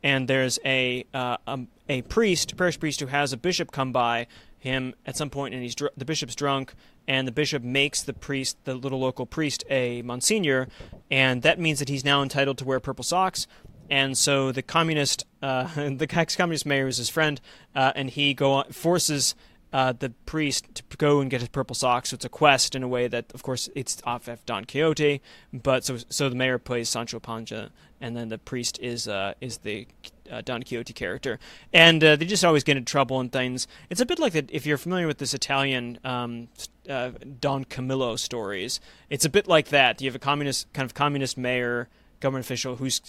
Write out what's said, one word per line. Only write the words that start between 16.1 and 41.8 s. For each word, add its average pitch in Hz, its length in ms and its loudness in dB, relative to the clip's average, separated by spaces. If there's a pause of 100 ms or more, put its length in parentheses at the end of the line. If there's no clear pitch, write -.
ex-communist 170 540 0
mayor 139 220 2
is 123 100 -2
his 120 120 -2
friend, 151 300 0 (360)
uh, 135 200 4
and 135 140 -4
he 143 240 2
go 135 200 4
on, 135 180 0
forces, 156 640 2 (400)
uh, 131 240 4
the 131 120 -6 (160)
priest - 500 -4
to - 80 -12
p-, - 140 -16
go 147 240 4
and 135 80 -2
get 127 100 -2
his 120 100 -6
purple 131 260 -4
socks. 123 340 2
So 131 60 -6
it's - 100 -10
a 120 40 -8
quest 139 460 4
in 131 80 -4
a 123 40 -4
way 123 200 0
that, 120 260 -6
of 127 100 -18
course, 127 320 -6
it's - 300 -6
off 120 220 -4
of 117 180 -12
Don 107 200 -4
Quixote, 147 560 2 (320)
but 135 320 0
so, 127 120 -4 (120)
so 139 200 0
the 123 60 -2
mayor 127 220 2
plays 117 320 -4
Sancho 117 300 -4
Panza, 110 520 -10 (300)
and 117 140 -6
then 120 120 -6
the 110 100 -6
priest - 420 -6
is, 117 280 -6
uh, 98 320 -2
is 120 200 -10
the, 104 280 -8 (420)
uh, 117 120 -10
Don 127 220 -6
Quixote 117 300 -8
character. 110 460 -4 (340)
And, 165 300 10
uh, 151 120 10
they 156 100 -2
just 180 180 0
always 156 200 6
get 139 140 2
into 120 120 -6
trouble 131 300 2
and 123 120 -4
things. 127 360 -2 (220)
It's 180 120 -2
a 254 40 4
bit 339 140 -2
like 247 140 2
that, 147 160 0
if 135 160 -6
you're 147 120 0
familiar 175 300 -2
with 147 100 -2
this 135 160 -4
Italian, 135 680 -2
um, 120 440 -6 (100)
s-, - 120 -14 (200)
uh, 127 220 -4 (280)
Don 135 260 0
Camillo 127 500 -2
stories. 101 640 -4 (300)
It's 143 160 0
a 151 40 2
bit 202 180 4
like 160 220 6
that. 131 320 4
You 135 60 -2
have 127 80 -4
a - 40 -10
communist, 143 540 -2
kind 135 120 -2
of 117 80 -10
communist 143 440 0
mayor, 123 520 -2 (320)